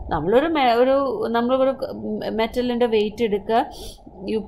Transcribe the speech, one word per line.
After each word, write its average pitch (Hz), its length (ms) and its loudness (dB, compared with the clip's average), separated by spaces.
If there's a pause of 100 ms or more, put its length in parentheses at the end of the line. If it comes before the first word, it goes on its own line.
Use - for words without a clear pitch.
(140)
നമ്മളൊരു 202 420 2
മെ-, 254 260 4
ഒരു, 262 140 4 (400)
നമ്മളൊരു 262 380 2 (640)
മെറ്റലിൻ്റെ 240 560 0
വെയിറ്റ് 214 320 0
എടുക്കുക, 208 340 0 (720)
you 220 160 0